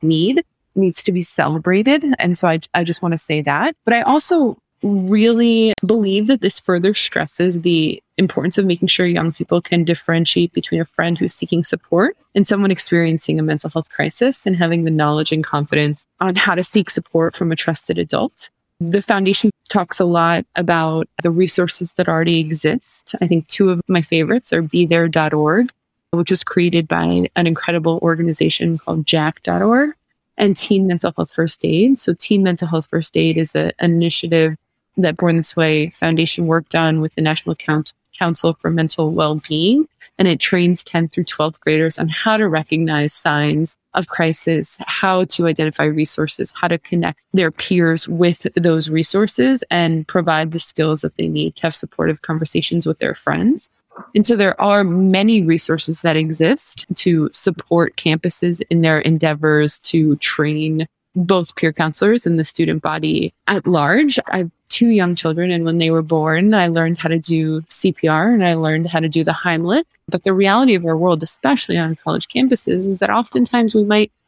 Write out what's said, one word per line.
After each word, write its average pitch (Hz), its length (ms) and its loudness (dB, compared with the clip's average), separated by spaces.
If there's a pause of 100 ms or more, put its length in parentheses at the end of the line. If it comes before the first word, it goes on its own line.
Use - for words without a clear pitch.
need 165 420 0 (320)
needs 190 280 0
to 196 100 -2
be 180 80 -2
celebrated. 185 840 0 (120)
And 175 180 0
so 180 120 0
I, 160 120 0 (120)
I 175 100 0
just 165 200 -6
wanna 170 160 -2
say 151 240 -4
that. 151 420 -2
But 226 80 2
I 233 100 2
also 294 540 0 (260)
really 220 920 2 (100)
believe 208 420 0
that 254 140 2
this - 180 -2
further 185 360 0
stresses 175 640 -2
the 165 420 0 (140)
importance - 400 0
of 202 80 2
making 180 240 0
sure - 160 0
young 170 260 0
people 175 300 -2
can 175 240 0
differentiate 165 720 0
between 170 260 -2
a 165 60 -4
friend 170 320 -2
who's 180 160 -2
seeking 170 280 -2
support 180 540 -2 (180)
and 202 140 2
someone 196 220 2
experiencing 165 680 0
a 156 40 -2
mental 156 260 -2
health 160 220 -6
crisis 240 560 -2
and 185 100 0
having 170 280 0
the 160 60 0
knowledge 151 420 0
and 156 120 -2
confidence 147 600 -2 (120)
on 185 160 -2
how 190 200 0
to 180 100 -2
seek - 240 0
support 170 480 -2
from 165 160 -2
a 165 40 -2
trusted - 420 -4
adult. - 500 -4 (320)
The 175 220 -2
foundation 196 480 2 (180)
talks - 320 -2
a 180 60 2
lot 170 400 2 (100)
about 160 500 0 (160)
the 175 80 0
resources 175 600 0
that - 160 -2
already 165 320 2
exist. 156 800 -4
I 180 60 2
think 165 220 0
two 196 200 2
of 175 180 0
my 180 140 2
favorites 165 500 0
are 165 120 0
be 170 240 2
there 165 220 2
dot 156 260 0
org, 160 360 2 (420)
which 170 180 0
was 185 120 0
created 175 460 0
by 170 480 0
an 175 100 2
incredible 165 540 0
organization 165 800 0
called 160 260 -4
jack 156 380 0
dot - 180 -2
org, 247 300 2 (480)
and 196 180 2
Teen 190 300 2
Mental 175 280 -2
Health 165 200 -6
First - 320 -2
Aid. 208 320 2
So 170 160 -2
Teen 196 280 0
Mental 180 240 0
Health 160 220 -4
First - 300 -4
Aid 160 180 2
is 160 180 -2
a, 156 240 -2
an 170 140 2
initiative 165 640 0 (400)
that 165 200 0
Born 170 200 2
This 165 200 -2
Way 156 340 2
Foundation 165 560 0
worked 160 280 0
on 160 260 2
with 160 140 -4
the 160 80 -2
National 156 320 -2
Count-, 151 400 -4 (240)
Council 170 420 0
for 165 100 -2
Mental 160 420 0
Wellbeing. 160 720 0 (320)
And 190 100 4
it 156 120 0
trains 175 440 0
tenth 165 280 -2
through 180 120 -4
twelfth - 360 -4
graders 156 380 0
on 165 120 -2
how 220 260 0
to 214 120 0
recognize 156 640 0
signs 151 640 -2 (160)
of - 140 -2
crisis, 160 800 -2
how 185 400 0
to 170 200 -2
identify 156 380 0
resources, 151 680 -2
how 180 140 -2
to 170 80 0
connect 170 560 -4
their 180 180 2
peers 165 580 0
with 175 340 0 (120)
those 160 360 2
resources 214 800 0
and 165 360 0
provide 160 440 0
the 165 80 -6
skills 156 420 -2
that 160 160 -6
they 165 120 -2
need 156 280 -4
to - 60 -10
have 160 120 -2
supportive 160 460 -4
conversations 160 640 -4
with 160 140 -4
their - 160 -4
friends. 180 560 -2 (440)
And 214 120 4
so 240 100 2
there 196 240 0
are 202 240 4
many 190 560 4
resources 165 600 0
that 160 160 0
exist 160 680 0 (120)
to 160 360 0
support - 640 -2
campuses 170 720 -2
in 170 140 2
their 160 160 4
endeavors 151 800 2
to 156 380 2
train 156 720 -2 (300)
both 180 400 0
peer 160 160 0
counselors 185 540 0
and 170 120 2
the 160 60 0
student 160 380 -2
body 160 500 -2 (140)
at 190 200 0
large. 180 600 2
I've 180 240 -4 (200)
two 240 180 2
young 185 260 4
children, 165 360 -2
and 170 140 0
when 165 140 0
they 160 120 2
were 165 120 2
born, 160 520 2
I 180 140 2
learned 165 300 0
how 165 120 -4
to 165 80 2
do 160 500 -2
C - 240 0
P - 160 -2
R 160 240 2
and 214 100 4
I 175 120 2
learned 160 340 0
how 165 120 -2
to 165 80 0
do 160 140 0
the 165 100 0
Heimlich. 175 520 -2 (240)
But 175 160 -4
the 196 80 2
reality 202 420 4
of 170 120 0
our 160 100 2
world, 165 260 2
especially 233 540 -2
on 160 200 -2
college 160 320 -4
campuses, 233 600 0
is 190 100 -2
that 196 120 0
oftentimes 233 640 0
we 214 100 4
might 208 260 2 (180)